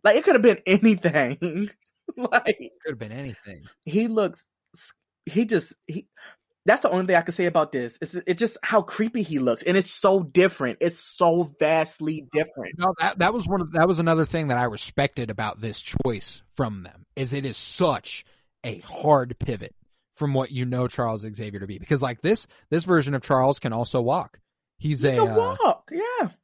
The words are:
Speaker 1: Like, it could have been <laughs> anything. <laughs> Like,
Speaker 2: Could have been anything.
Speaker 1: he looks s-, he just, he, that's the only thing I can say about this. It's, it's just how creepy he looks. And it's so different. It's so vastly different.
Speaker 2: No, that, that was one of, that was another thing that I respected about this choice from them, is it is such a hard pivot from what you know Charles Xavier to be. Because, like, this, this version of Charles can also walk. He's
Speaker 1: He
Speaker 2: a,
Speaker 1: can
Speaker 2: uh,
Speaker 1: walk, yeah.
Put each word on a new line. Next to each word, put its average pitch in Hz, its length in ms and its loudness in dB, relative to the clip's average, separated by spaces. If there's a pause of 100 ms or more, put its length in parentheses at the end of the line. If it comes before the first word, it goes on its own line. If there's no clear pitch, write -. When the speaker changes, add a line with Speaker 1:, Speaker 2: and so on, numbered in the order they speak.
Speaker 1:
Like, 214 120 6
it 311 80 4
could 330 120 6
have 214 60 4
been 214 200 6
<laughs> - 40 -8
anything. 175 1080 2
<laughs> - 60 -20 (360)
Like, 240 420 0 (260)
Speaker 2:
Could 160 80 -6
have 120 60 -10
been 107 140 -12
anything. 113 520 -14 (200)
Speaker 1:
he 208 240 0
looks 214 360 -2 (300)
s-, - 180 -18 (340)
he 208 180 0
just, 208 280 -2 (140)
he, - 220 -10 (580)
that's 240 160 4
the - 80 2
only 185 160 0
thing 185 100 2
I 170 60 6
can - 120 -6
say 180 120 0
about 160 260 2
this. 123 280 -6
It's, 160 140 -10 (120)
it's 175 120 0
just 226 260 -2
how 220 180 2
creepy 220 400 -4
he 156 160 -4
looks. 123 240 0
And 180 140 2
it's 185 160 0
so 190 300 2
different. 143 580 2
It's 170 180 0
so 170 640 0
vastly 156 720 -2
different. 151 460 -4
Speaker 2:
No, 180 200 0
that, 196 220 0
that 190 120 4
was 214 140 -4
one 185 140 0
of, 160 140 -6
that 165 120 6
was 175 140 2
another 165 240 2
thing 156 240 -2
that 123 100 0
I 123 60 2
respected 120 680 -4
about 107 300 -6
this 110 200 -8
choice - 600 -6 (140)
from 104 260 -4
them, - 240 -20 (100)
is 135 160 -6
it 139 140 -4
is 120 100 -8
such - 680 -4 (400)
a 120 160 -10
hard 135 580 0
pivot 101 360 -8 (420)
from 143 180 -2
what 131 160 0
you 127 160 -4
know 123 220 -2
Charles 113 340 -4
Xavier 104 380 -10
to 98 80 -10
be. 92 100 -12
Because, 135 240 0
like, 123 200 -6
this, 208 240 0 (240)
this 165 140 0
version 151 300 4
of 127 80 -4
Charles 135 380 2
can 120 120 -4
also 120 300 -2
walk. 139 380 -2 (380)
He's 151 240 -2
Speaker 1:
He - 80 4
Speaker 2:
a, 127 60 0
Speaker 1:
can 440 120 4
Speaker 2:
uh, 480 340 2
Speaker 1:
walk, - 300 0
yeah. 415 360 -2 (160)